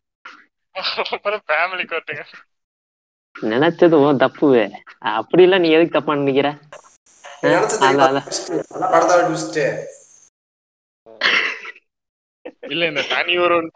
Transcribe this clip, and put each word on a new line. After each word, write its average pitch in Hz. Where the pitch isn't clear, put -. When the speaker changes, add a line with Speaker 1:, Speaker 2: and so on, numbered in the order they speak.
Speaker 1:
அப்புறம் 208
ஃபேமிலி 175
கோர்ட்டுங்க. 156
Speaker 2:
நினைச்சது 160
உன் 143
தப்புவே. 123
அப்படிலாம் 175
நீ 165
எதுக்கு 160
தப்பா 147
நினைக்கிற? 143
Speaker 3:
நீ 143
நினைச்சது 180
Speaker 2:
அதான், 135
Speaker 3:
படத்தை 135
Speaker 2:
அதான். 139
Speaker 3:
வச்சுட்டு, -
அதான் 170
படத்தை 170
வச்சுட்டு. 156
Speaker 1:
இல்ல, 151
இந்த 143
தனி 170
ஒருவன் 170